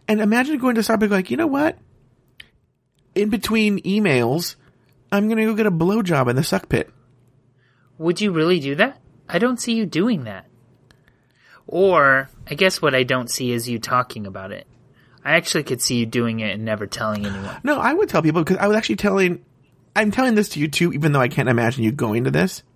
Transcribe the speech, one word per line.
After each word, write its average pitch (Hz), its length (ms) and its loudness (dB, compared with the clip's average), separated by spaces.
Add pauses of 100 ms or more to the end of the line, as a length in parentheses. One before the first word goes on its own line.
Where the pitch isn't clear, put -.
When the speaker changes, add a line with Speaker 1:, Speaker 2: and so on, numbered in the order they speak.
Speaker 1:
And 214 120 2
imagine 247 380 2
going 247 180 0
to 226 60 2
Starbucks 214 300 2
like, 185 200 0
"You 247 60 -2
know 330 100 0
what? 294 300 0 (1400)
In 208 140 0
between 214 540 0
emails, 165 720 0 (560)
I'm 202 180 2
gonna 220 160 0
go 220 100 0
get 214 120 2
a 202 40 2
blowjob 170 580 2
in 120 60 2
the 147 80 2
suck - 240 -2
pit." - 220 0 (1080)
Speaker 2:
Would 170 240 -2
you 208 100 0
really 165 280 2
do 139 160 -4
that? 233 240 0 (300)
I 175 100 0
don't 240 200 0
see 233 160 -4
you 226 100 -2
doing 165 400 -2
that. 98 220 -14 (1160)
Or, 147 640 4 (200)
I 147 60 -8
guess 185 260 2
what 143 140 2
I 131 80 2
don't 127 260 -2
see 123 220 -4
is 120 160 -4
you 117 120 -4
talking 117 460 -4
about 98 260 -12
it. 95 160 -14 (560)
I 147 120 2
actually 165 280 0
could 127 180 -6
see - 160 -2
you 117 80 0
doing 117 340 -2
it 107 140 -4
and 107 100 -8
never 104 240 -4
telling 107 380 -4
anyone. 98 380 -8
Speaker 1:
No, 277 160 0
I 254 140 0
would 381 140 2
tell 160 140 0
people, 160 240 2
'cause 185 120 2
I 202 100 0
was 214 100 4
actually 214 200 -2
telling, 190 460 0 (520)
I'm 208 160 2
telling 254 240 2
this 208 140 2
to 151 100 -8
you 151 100 0
too, 175 240 0
even 151 180 0
though 143 80 4
I 123 80 4
can't 123 220 0
imagine 117 340 0
you 110 80 2
going 120 340 -2
to 135 60 -2
this. 165 320 0 (120)